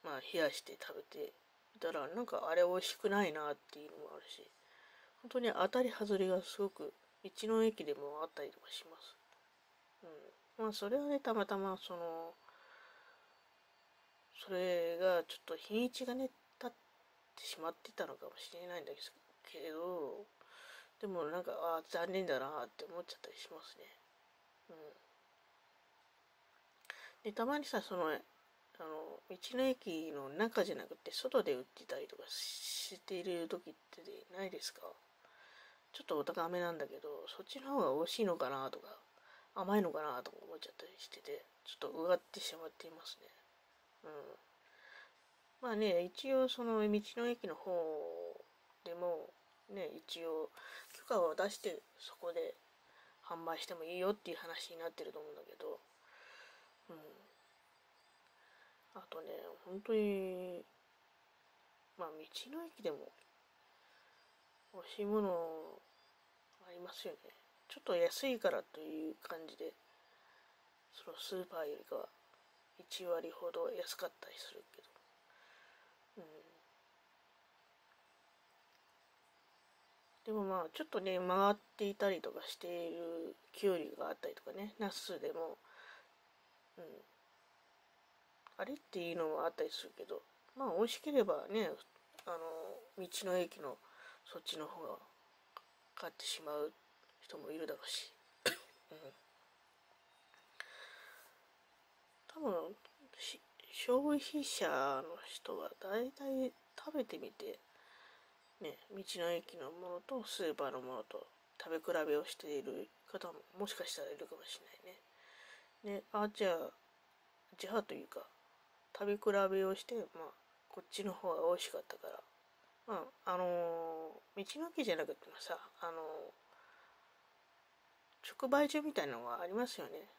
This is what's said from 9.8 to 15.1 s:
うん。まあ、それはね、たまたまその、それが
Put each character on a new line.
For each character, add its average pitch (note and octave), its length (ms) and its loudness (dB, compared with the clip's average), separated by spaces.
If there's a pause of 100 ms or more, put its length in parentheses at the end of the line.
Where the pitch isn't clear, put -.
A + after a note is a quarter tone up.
う A#3 60 -2
ん。 - 20 4
ま G#3+ 40 4
あ、 G#3 40 -2
そ G3+ 160 -2
れ B3 80 6
は C#4+ 80 2
ね、 C#4+ 140 4
た A#3+ 160 2
ま G3+ 100 6
た G3+ 100 2
ま G3 220 0
そ - 180 -10
の、 E3 380 -4 (2000)
そ - 100 -12
れ F3 440 2
が F3 260 8